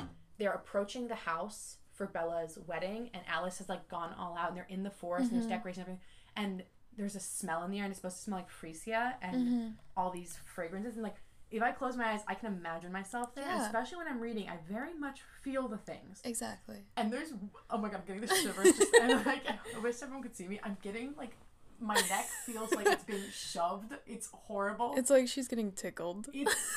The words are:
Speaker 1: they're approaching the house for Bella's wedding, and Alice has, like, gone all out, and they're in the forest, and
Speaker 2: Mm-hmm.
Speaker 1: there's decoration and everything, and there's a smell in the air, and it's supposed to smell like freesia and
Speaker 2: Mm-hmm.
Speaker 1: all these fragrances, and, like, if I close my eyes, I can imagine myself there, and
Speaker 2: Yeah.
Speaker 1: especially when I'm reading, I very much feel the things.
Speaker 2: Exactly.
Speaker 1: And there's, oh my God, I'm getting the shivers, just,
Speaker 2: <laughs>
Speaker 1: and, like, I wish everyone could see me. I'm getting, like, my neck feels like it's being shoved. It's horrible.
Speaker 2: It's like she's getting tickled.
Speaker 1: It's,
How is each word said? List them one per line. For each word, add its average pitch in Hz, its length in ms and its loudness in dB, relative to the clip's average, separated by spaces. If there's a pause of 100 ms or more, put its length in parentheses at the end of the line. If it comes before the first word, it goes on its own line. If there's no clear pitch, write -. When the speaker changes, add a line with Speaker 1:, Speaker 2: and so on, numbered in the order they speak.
(400)
Speaker 1:
they're 202 140 4
approaching 202 560 -2
the 226 60 -2
house 175 640 -4 (160)
for 196 140 -4
Bella's 165 580 -2
wedding, 185 480 -4
and 180 140 -8
Alice 175 300 -2
has, 190 100 -10
like, 180 220 -6
gone 170 280 -4
all 175 200 -6
out, 170 100 2
and 180 100 -4
they're 180 120 -8
in 190 140 -4
the 202 60 -2
forest, 175 400 0
and 233 120 2
Speaker 2:
Mm-hmm. 226 80 0
Speaker 1:
there's - 100 2
decoration 185 220 -6
and 180 80 -8
everything, 185 140 -8 (340)
and 196 260 -2 (340)
there's 202 180 -2
a 190 40 -6
smell 170 460 -2
in 190 60 -2
the 202 80 -2
air, 202 40 -2
and 196 80 -2
it's 185 80 -8
supposed 185 180 -6
to - 60 -12
smell 190 160 -2
like 180 100 -10
freesia 220 720 -2
and 180 140 -2
Speaker 2:
Mm-hmm. 240 320 2 (300)
Speaker 1:
all 180 140 4
these 180 340 -6
fragrances, 190 500 -4
and, 226 80 -4
like, 196 140 -4 (340)
if 220 100 0
I 240 100 6
close 254 240 0
my 226 180 4
eyes, 214 140 0
I 190 60 0
can 214 180 -4
imagine 175 400 -4
myself 190 440 -4
there, 277 120 -4
and 349 120 2
Speaker 2:
Yeah. 240 80 2
Speaker 1:
especially 247 320 0
when 330 80 -4
I'm 254 120 -2
reading, 226 300 -2
I 175 80 -6 (100)
very 262 280 -4
much 277 260 -6 (220)
feel 262 240 0
the 214 100 -4
things. 143 460 -12
Speaker 2:
Exactly. 220 540 -6 (200)
Speaker 1:
And 220 160 2
there's, 320 180 -4 (380)
oh 233 80 0
my 208 120 0
God, 196 120 -4
I'm - 60 -12
getting 196 200 -4
the 381 80 4
shivers, 285 400 8
just, - 200 6
Speaker 2:
<laughs> 233 60 12
Speaker 1:
and, 240 220 8
like, - 240 2
I 233 320 -4
wish 240 220 0
everyone 269 220 -8
could 247 120 -10
see 175 120 -8
me. 202 160 -4
I'm 202 180 -4
getting, 233 340 -6
like, 277 220 -10 (420)
my 214 140 2 (160)
neck 208 160 2 (220)
feels 226 260 -2
like 220 140 6
it's - 160 6
being 202 180 -2 (100)
shoved. 190 640 -2 (140)
It's 208 240 -8
horrible. 208 680 0
Speaker 2:
It's 254 140 6
like 262 160 10
she's 254 200 -2
getting 226 260 0
tickled. 180 600 -4
Speaker 1:
It's, 285 220 4 (220)